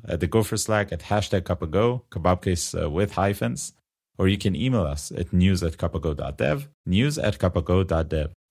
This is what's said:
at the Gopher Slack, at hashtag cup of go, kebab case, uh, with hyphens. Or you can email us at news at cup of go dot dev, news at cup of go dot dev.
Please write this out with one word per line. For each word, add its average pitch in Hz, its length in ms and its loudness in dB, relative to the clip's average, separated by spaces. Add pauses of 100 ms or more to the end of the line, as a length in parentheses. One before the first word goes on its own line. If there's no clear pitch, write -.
at 87 120 -2
the 87 80 0
Gopher 110 300 0
Slack, 104 340 0
at 85 100 -6
hashtag 104 440 0
cup - 160 -2
of 80 100 -4
go, 117 400 2
kebab 90 320 2
case, 87 320 -2
uh, 80 140 -2
with 90 240 0
hyphens. 101 600 -2 (440)
Or 95 100 2
you 98 100 4
can 98 180 0
email 113 280 0
us 71 280 -4
at - 220 -4
news 90 300 4
at 82 140 -2
cup - 180 -4
of 80 60 -6
go 78 120 -2
dot 71 240 -8
dev, 143 320 0 (160)
news 131 320 2
at - 220 0
cup 92 160 2
of 80 100 0
go 92 180 4
dot 80 260 0
dev. 78 220 -2 (200)